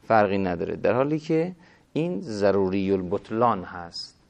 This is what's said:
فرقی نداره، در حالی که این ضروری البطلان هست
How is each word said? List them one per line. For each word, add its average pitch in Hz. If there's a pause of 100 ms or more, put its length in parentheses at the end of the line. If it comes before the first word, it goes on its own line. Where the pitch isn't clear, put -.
فرقی 104
نداره، 87
در 92
حالی 143
که 160 (400)
این 175
ضروری 98
البطلان 98
هست 87